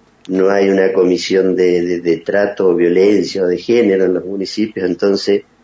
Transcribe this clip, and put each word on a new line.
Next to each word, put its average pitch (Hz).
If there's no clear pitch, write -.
no 95
hay 98
una 95
comisión 92
de, 90
de, 87
de 85
trato 101
o 87
violencia 92
o 90
de 90
género 101
en 90
los 90
municipios, 95
entonces 101